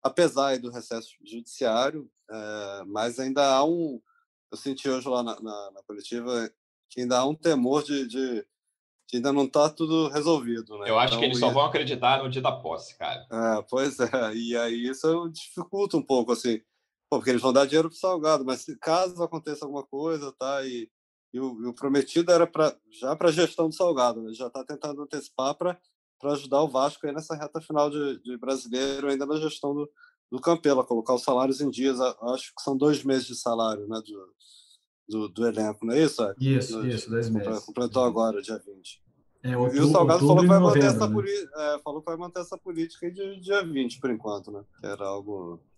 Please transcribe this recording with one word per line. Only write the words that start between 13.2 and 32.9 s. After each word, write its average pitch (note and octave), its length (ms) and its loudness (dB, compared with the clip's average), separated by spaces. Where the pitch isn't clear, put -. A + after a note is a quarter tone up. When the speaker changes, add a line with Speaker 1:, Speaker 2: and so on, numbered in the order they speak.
Speaker 1:
É, A2+ 380 0
pois C3+ 300 -2
é, A#2 360 0
e A#2 200 -4
aí A#2 320 -2
isso E3 420 0
dificulta F3+ 680 -6
um C3+ 60 0
pouco, B2 280 2
assim, A2+ 280 0
pô, C#3+ 80 0
porque A#2+ 140 0
eles A#2+ 100 2
vão C3 100 4
dar C3+ 140 6
dinheiro D#3+ 240 2
pro - 80 -16
Salgado, D#3 480 2
mas B2+ 160 -4
se - 160 -14
caso F3 440 0
aconteça D#3 440 -6
alguma C#3 200 -8
coisa, D3 520 -6
tá, C3+ 280 -4
e, A#2+ 240 -8
e B2 60 -6
o, B2 240 -6
e A#2+ 40 -6
o A#2+ 60 -6
prometido C#3+ 580 0
era E3+ 160 6
pra, D#3 280 0
já C3+ 240 -4
pra E3+ 160 4
gestão E3+ 360 2
do D#3 80 -4
Salgado, B2+ 460 2
né? A2 120 -10
Já A#2+ 160 -8
tá C3 140 -10
tentando D3 380 -8
antecipar C#3+ 540 -4
pra, F3 220 -4
pra C#3+ 140 -2
ajudar C#3 280 2
o D#3+ 80 4
Vasco C#3 360 0
aí C#3+ 80 -4
nessa D#3 220 -8
reta D3+ 260 -8
final D3 280 0
de, C#3+ 320 -4
de B2 160 -10
brasileiro, C3 720 -4
ainda C#3 160 0
na D3+ 120 -2
gestão D3+ 360 -4
do, D3 160 -6
do B2+ 80 -6
Campelo, C#3+ 460 2
colocar A#2 300 0
os A#2+ 80 -4
salários C3 380 2
em C#3+ 80 0
dias, B2+ 300 0
a-, B2+ 160 0
acho - 220 -10
que - 60 -18
são C#3 140 -2
dois C#3 280 2